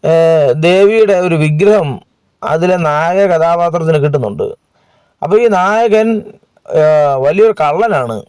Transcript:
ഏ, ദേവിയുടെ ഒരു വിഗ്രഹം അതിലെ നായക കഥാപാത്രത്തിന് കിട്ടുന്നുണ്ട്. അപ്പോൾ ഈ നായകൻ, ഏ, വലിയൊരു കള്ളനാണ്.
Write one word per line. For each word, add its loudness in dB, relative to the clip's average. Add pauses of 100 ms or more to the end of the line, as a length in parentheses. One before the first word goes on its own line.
ഏ, 0 (560)
ദേവിയുടെ 2 (100)
ഒരു 0 (100)
വിഗ്രഹം 0 (520)
അതിലെ -2 (100)
നായക -2 (100)
കഥാപാത്രത്തിന് 0
കിട്ടുന്നുണ്ട്. -4 (760)
അപ്പോൾ 0
ഈ 2 (120)
നായകൻ, 0 (720)
ഏ, 2 (420)
വലിയൊരു 2
കള്ളനാണ്. -2 (120)